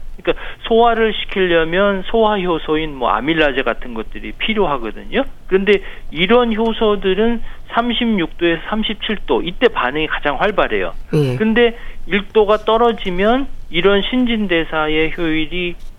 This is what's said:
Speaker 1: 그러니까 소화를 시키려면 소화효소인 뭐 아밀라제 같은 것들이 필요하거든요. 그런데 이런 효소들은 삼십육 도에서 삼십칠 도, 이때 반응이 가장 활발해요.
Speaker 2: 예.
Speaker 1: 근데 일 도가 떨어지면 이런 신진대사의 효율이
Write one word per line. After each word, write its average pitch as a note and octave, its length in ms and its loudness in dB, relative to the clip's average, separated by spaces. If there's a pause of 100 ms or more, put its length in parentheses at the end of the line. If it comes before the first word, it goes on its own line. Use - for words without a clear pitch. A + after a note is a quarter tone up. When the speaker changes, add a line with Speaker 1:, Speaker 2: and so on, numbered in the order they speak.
(160)
Speaker 1:
그러니까 - 280 -4 (240)
소화를 A3+ 460 4
시키려면 F#3 920 0
소화효소인 F3+ 880 0
뭐 B2+ 160 -2
아밀라제 C3+ 540 2
같은 A#2 320 -4
것들이 G#2+ 380 -8
필요하거든요. C#3+ 920 -2 (240)
그런데 F#3+ 340 4 (300)
이런 A3+ 420 4
효소들은 G#3+ 880 2 (320)
삼십육 A#3 640 -2
도에서 E3 320 0
삼십칠 G#3+ 560 -4
도, A#2 160 0
이때 G3 280 0
반응이 C3 360 -2
가장 C#3+ 340 -2
활발해요. B2+ 540 0 (220)
Speaker 2:
예. C#3 220 2
Speaker 1:
근데 A3 380 2 (300)
일 G3 260 -2
도가 G#3+ 260 4
떨어지면 A3 920 2 (240)
이런 F#3+ 320 4
신진대사의 E3 1120 0
효율이 E3+ 580 -2 (240)